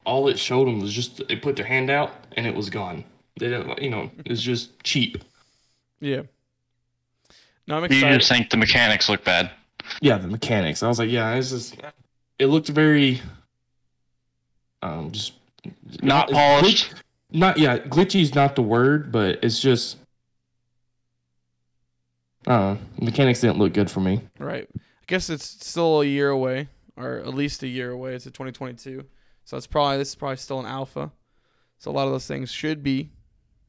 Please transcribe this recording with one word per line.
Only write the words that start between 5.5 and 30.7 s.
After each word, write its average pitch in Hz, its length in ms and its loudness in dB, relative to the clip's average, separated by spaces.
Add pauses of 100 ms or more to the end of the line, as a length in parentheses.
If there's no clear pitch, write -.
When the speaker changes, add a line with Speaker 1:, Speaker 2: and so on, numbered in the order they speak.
Speaker 2:
Yeah. 139 240 -4 (1500)
No, 151 80 -4
I'm 160 60 -2
Speaker 3:
You 139 160 4
Speaker 2:
excited. 139 200 6
Speaker 3:
just - 100 2
think 120 200 2
the - 80 2
mechanics 110 500 4
look 101 160 0
bad? 90 280 2 (500)
Speaker 1:
Yeah, 127 160 6
the 92 100 -8
mechanics. 101 560 -2
I 110 60 0
was 120 100 0
like, 113 100 -2
"Yeah, 113 260 0
it's 131 160 -4
just, 120 260 -10 (600)
it 135 80 4
looked 156 200 2
very, 147 540 4 (1600)
um, 80 300 -8
just - 220 -10 (680)
Speaker 3:
Not - 20 -2
Speaker 1:
not, 139 280 2
Speaker 3:
polished? 202 600 6
Speaker 1:
glitch-, - 100 -20 (300)
not, 180 260 4
yeah, 135 200 6
glitchy 180 440 2
is 143 140 2
not 139 200 4
the 135 80 2
word, 131 480 2
but 104 320 2
it's 113 180 0
just, 127 360 2 (2500)
I 123 100 4
don't 98 160 0 (260)
know. 120 60 -2
Mechanics 123 360 2
didn't 113 160 2
look 92 160 2
good 98 180 0
for - 80 -6
me." 95 220 0 (180)
Speaker 2:
Right. 139 360 -10
I - 40 -12 (280)
guess 180 220 -4
it's 156 160 -8 (200)
still 160 360 2
a 147 40 2
year 143 240 0
away, 135 400 -4 (280)
or 127 200 -10
at - 160 -10
least 139 300 -4
a 135 40 -8
year 123 240 -8
away. 127 240 -10
It's 127 100 -14
a 131 60 -18
twenty 131 200 -12
twenty-two. 131 540 -14 (400)
So - 120 -12
it's 127 100 -12
probably, 143 300 0
this 139 120 -4
is - 60 -14
probably 135 220 -8
still 135 220 -10
an 123 80 -10
alpha. 139 440 -10 (680)